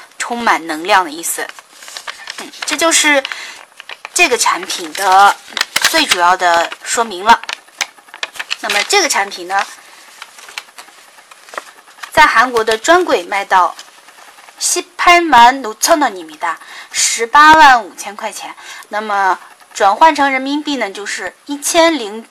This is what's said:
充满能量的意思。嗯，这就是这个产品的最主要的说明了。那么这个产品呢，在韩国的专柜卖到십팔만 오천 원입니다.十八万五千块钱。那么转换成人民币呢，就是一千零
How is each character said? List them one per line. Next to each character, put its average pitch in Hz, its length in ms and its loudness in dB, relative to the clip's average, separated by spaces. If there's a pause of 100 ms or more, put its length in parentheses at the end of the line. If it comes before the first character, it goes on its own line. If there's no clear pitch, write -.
(180)
充 240 220 -8
满 180 280 -2
能 156 160 -10
量 190 220 2
的 147 60 -10
意 165 120 -12
思。 - 240 -8 (920)
嗯， - 120 -16 (140)
这 294 100 -6
就 330 160 0
是 294 320 2 (920)
这 349 140 2
个 247 100 0
产 - 240 -2
品 330 320 -10
的 190 420 4 (540)
最 311 160 0
主 196 140 -2
要 175 160 4
的 170 340 0 (140)
说 - 200 -4
明 196 200 -8
了。 220 180 4 (1200)
那 226 80 -8
么 202 140 -2
这 392 180 0
个 302 80 -2
产 202 200 -4
品 185 180 -14
呢， 196 180 -4 (2500)
在 302 140 4
韩 247 260 2
国 226 120 0
的 220 140 0
专 339 280 2
柜 262 180 -2
卖 196 220 -6
到 185 300 2 (840)
십 - 260 -4 (120)
팔 349 240 4
만 262 400 6
오 214 140 -10
천 330 240 0
원 254 140 -2
입 175 120 -14
니 156 140 -20
다. 165 160 -6 (360)
十 - 360 -4
八 302 260 6
万 269 300 6
五 180 120 -18
千 202 200 -14
块 214 160 -10
钱。 - 240 -16 (320)
那 208 120 -8
么 202 380 0 (360)
转 202 220 2
换 370 180 4
成 285 160 0
人 262 120 -2
民 277 200 -4
币 294 140 -6
呢， 226 160 -4
就 202 140 -12
是 202 280 -10 (120)
一 285 120 -8
千 330 400 2
零 226 340 -10